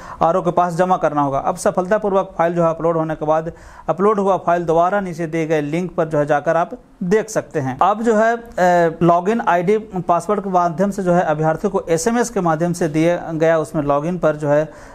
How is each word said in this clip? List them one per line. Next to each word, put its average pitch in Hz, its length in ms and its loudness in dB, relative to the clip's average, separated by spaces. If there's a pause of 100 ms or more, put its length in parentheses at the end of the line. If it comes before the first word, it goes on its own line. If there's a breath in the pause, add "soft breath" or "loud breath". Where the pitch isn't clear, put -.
(220 loud breath)
आरओ 170 200 2
के 170 100 0
पास 175 220 0
जमा 180 240 2
करना 147 240 0
होगा। 139 180 0
अब 180 160 -2
सफलतापूर्वक 190 840 -2
फाइल 170 160 2
जो 170 100 2
है 165 60 2
अपलोड 160 280 0
होने 160 180 -2
के 151 100 -8
बाद 160 260 0 (380 loud breath)
अपलोड 196 300 2
हुआ 190 180 2
फाइल 175 280 0
दोबारा 170 340 2
नीचे 170 280 -6
दिए 160 200 -2
गए 156 140 2
लिंक 165 340 -4
पर 165 100 0
जो 156 120 -2
है 147 80 2
जाकर 151 320 0
आप 175 140 -2 (320)
देख 190 260 0
सकते - 300 -4
हैं। 131 200 -4
अब 208 220 2
जो 226 140 2
है, 226 220 2
अ, 233 40 -12 (600)
लॉगिन 180 460 2
आईडी 180 300 2
पासवर्ड 185 640 -2
के 196 80 -6
माध्यम 180 420 0
से 190 120 -6
जो 175 100 2
है 175 80 4
अभ्यर्थी 156 480 0
को 185 200 -2
एसएमएस 226 400 0
के 196 120 -2
माध्यम 170 320 0
से 175 140 -2
दिए 165 320 0 (120)
गया 160 280 2
उसमें 151 240 -4
लॉगिन 147 340 -2
पर 156 180 0
जो 151 140 -4
है 151 220 2 (240 loud breath)